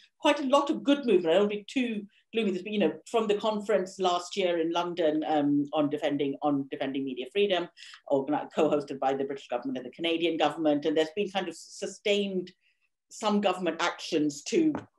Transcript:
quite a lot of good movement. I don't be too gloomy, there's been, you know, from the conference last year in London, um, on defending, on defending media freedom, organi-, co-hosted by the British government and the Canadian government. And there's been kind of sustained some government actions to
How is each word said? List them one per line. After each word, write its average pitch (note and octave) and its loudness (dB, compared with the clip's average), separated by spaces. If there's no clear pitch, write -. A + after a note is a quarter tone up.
quite D4+ 2
a C#4+ -4
lot C#4 4
of G#3 -2
good C#4+ 2
movement. E3+ 4
I G3 6
don't G#3 4
be G#3 -6
too A3+ -4
gloomy, A3+ 0
there's F3+ -4
been, G#3+ -8
you G#3+ 0
know, D#3 2
from A3 0
the G#3 2
conference G#3 -2
last F3 0
year F3 2
in E3 0
London, E3+ 0
um, C#3+ 2
on D3 2
defending, C#3+ -2
on C#3 0
defending C3+ -4
media B2+ -6
freedom, F3+ 2
organi-, C#3 0
co-hosted D3 2
by C#3 2
the C3+ -2
British C#3 -8
government B2+ -4
and B2 -10
the B2 -12
Canadian E3 0
government. D3+ 2
And D#3 2
there's D#3 2
been G3 -2
kind F#3 -4
of D#3+ -12
sustained G3 -4
some G#3 2
government F3+ 0
actions D3+ -2
to D#3 2